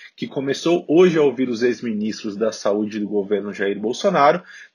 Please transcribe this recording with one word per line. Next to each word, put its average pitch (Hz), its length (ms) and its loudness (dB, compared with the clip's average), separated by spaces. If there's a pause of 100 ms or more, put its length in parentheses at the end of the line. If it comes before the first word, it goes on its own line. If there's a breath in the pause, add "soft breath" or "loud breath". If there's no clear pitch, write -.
(180 loud breath)
que 123 100 -8
começou 143 600 -2
hoje 165 300 4
a 156 40 4
ouvir 127 280 2
os 117 140 -4
ex-ministros 110 720 -4
da 107 160 0
saúde 107 480 -2
do 104 80 -4
governo 101 460 -2
Jair 101 260 -2
Bolsonaro, 151 640 2 (320 loud breath)